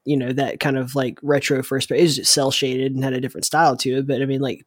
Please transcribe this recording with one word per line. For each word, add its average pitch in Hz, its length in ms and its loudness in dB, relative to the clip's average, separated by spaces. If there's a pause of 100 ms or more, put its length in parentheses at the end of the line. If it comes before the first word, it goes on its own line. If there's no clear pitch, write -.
you 143 120 0
know, 127 160 -2
that 131 260 -2
kind 139 180 0
of, 131 180 -4
like, 131 260 -2
retro 143 420 2
first, 135 260 -2
but 131 100 2
it 170 40 8
was 139 240 2
cel-shaded 135 680 0
and 131 80 -2
had 135 100 -2
a 127 80 -2
different - 240 -6
style 151 320 2
to 131 220 -2
it. 135 80 -2
But, 135 140 0
I 139 40 0
mean, 135 160 -2
like, - 260 -4